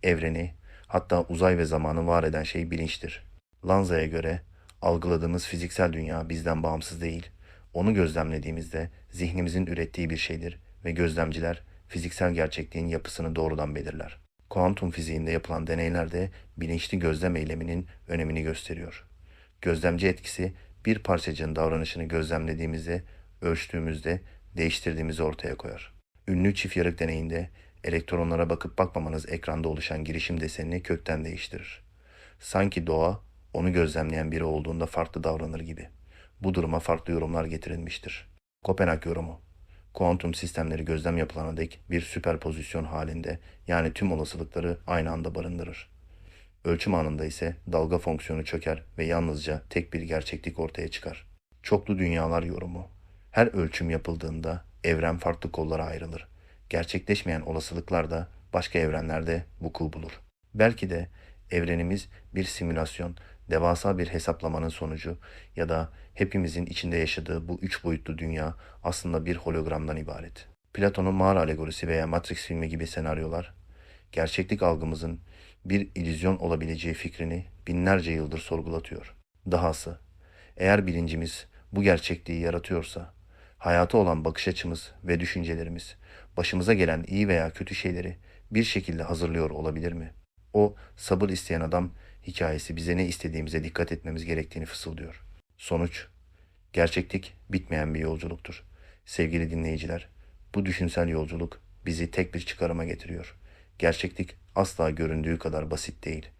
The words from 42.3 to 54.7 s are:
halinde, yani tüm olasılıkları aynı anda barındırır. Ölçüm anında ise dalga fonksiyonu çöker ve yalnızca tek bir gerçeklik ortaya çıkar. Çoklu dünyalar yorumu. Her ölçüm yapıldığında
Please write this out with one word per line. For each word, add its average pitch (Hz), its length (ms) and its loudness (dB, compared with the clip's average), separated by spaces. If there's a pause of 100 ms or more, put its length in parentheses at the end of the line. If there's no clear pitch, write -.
halinde, 78 540 -4 (280)
yani 82 260 2
tüm 95 200 2
olasılıkları 82 720 -2
aynı 82 240 2
anda 80 240 -4
barındırır. 82 560 -8 (720)
Ölçüm 85 300 2
anında 78 300 2
ise 82 320 -4 (160)
dalga 82 260 4
fonksiyonu 78 460 -2
çöker 80 380 -2 (160)
ve 80 60 0
yalnızca 78 680 0
tek 82 220 -2
bir 82 100 -4
gerçeklik 80 560 -4
ortaya 80 300 -4
çıkar. - 380 -10 (360)
Çoklu 101 360 2
dünyalar 85 440 2
yorumu. 87 460 -6 (420)
Her 113 160 8
ölçüm 117 440 0
yapıldığında 82 720 -4 (200)